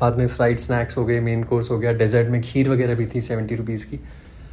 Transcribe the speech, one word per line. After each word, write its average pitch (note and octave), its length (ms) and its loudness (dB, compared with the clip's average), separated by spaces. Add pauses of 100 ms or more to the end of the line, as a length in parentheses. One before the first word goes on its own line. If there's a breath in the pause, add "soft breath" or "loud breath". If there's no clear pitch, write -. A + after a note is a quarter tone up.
बाद A#2+ 160 4
में B2 120 2
फ्राइड A#2+ 300 2
स्नैक्स A#2+ 380 -2
हो B2 80 0
गए, A#2+ 160 0
मेन A#2 220 0
कोर्स A#2 280 -2
हो A#2 80 0
गया, A#2 140 0
डेजर्ट A2+ 360 2
में A#2+ 120 0
खीर C3+ 300 0
वगैरह B2 240 2
भी A2+ 120 0
थी A#2+ 140 -4
सेवेंटी A2+ 340 -4
रुपीज़ A2 320 -4
की। - 140 -10 (520 loud breath)